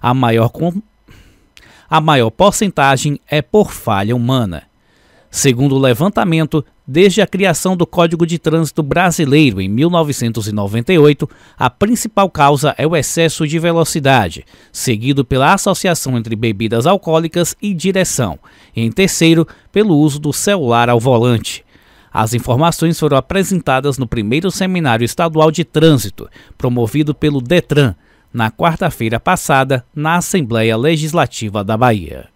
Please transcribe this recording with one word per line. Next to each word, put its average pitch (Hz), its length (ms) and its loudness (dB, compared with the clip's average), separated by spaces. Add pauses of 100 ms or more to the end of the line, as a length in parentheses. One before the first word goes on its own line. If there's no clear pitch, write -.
A 123 100 -2
maior 117 380 2
con-, 175 320 -4 (1080)
a 156 100 2
maior 143 300 2
porcentagem 151 960 0
é 151 140 -2
por - 280 0
falha 104 460 -2
humana. 117 480 -2 (680)
Segundo 135 460 0
o 135 40 2
levantamento, 160 840 0 (240)
desde 180 340 2
a 180 60 2
criação 185 480 -2
do 170 100 0
Código 175 400 0
de 165 140 -4
Trânsito 160 420 -2
Brasileiro 151 800 2
em 95 80 -4
mil 123 220 0
novecentos 123 580 -2
e 110 60 -6
noventa 104 400 -2
e 180 40 6
oito, 147 320 4 (280)
a 123 120 0
principal 208 600 -2
causa 143 480 2
é 139 100 -2
o 170 80 -2
excesso 160 500 -2
de 160 140 -2
velocidade, 143 840 0 (260)
seguido 131 540 -2
pela 135 280 2
associação 175 640 -2
entre 113 160 -6
bebidas 113 540 -2
alcoólicas 170 720 0
e 202 120 -4
direção, 170 680 -2 (340)
e 117 80 -4
em 113 80 0
terceiro, 165 560 2 (240)
pelo 196 280 2
uso 147 200 2
do 147 140 -4
celular 120 580 0
ao 120 80 4
volante. 117 680 0 (480)
As 107 200 -2
informações 156 640 0
foram 143 200 0
apresentadas 143 800 -2
no 131 100 -4
primeiro 120 420 -2
Seminário 165 540 -2
Estadual 156 480 0
de 165 140 -2
Trânsito, 143 640 2 (280)
promovido 131 560 -2
pelo 143 280 -2
detran, 143 540 0 (380)
na 113 160 -2
quarta-feira 156 680 -2
passada, 135 720 0
na 156 220 -2
Assembleia 117 600 0
Legislativa 143 880 -2
da 110 100 -2
Bahia. 95 600 -2